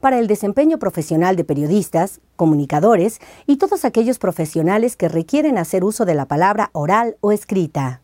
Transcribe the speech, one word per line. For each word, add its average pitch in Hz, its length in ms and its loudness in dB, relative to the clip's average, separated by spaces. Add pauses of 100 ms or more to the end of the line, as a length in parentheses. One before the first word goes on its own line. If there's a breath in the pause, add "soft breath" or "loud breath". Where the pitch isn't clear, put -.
para 262 180 2
el 233 80 0
desempeño 214 520 0
profesional 170 580 0
de 165 80 -2
periodistas, 165 720 -2 (160)
comunicadores 165 840 2 (260 loud breath)
y 285 100 4
todos 381 300 -2
aquellos 233 340 0
profesionales 185 760 -2
que 175 100 -2
requieren 254 500 0
hacer 180 280 -2
uso 214 200 -2
de 170 100 0
la 139 100 -2
palabra 190 480 0
oral 208 480 0
o 208 100 2
escrita. 151 720 -2